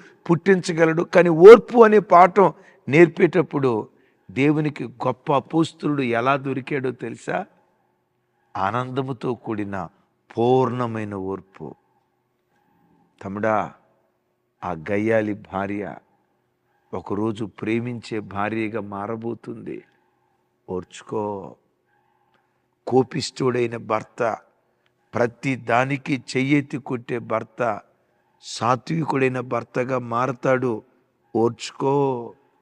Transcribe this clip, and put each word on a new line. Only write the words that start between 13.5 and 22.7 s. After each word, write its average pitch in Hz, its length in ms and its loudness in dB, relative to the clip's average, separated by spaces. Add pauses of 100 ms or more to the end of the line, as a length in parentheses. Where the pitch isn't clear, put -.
ఆ 90 80 -6
గయ్యాలి 104 640 -2
భార్య 98 640 -8 (1000)
ఒకరోజు 104 520 -6
ప్రేమించే 113 720 -8
భార్యగా 107 640 -6
మారబోతుంది. 110 1040 -12 (840)
ఓర్చుకో. 95 840 -10 (1300)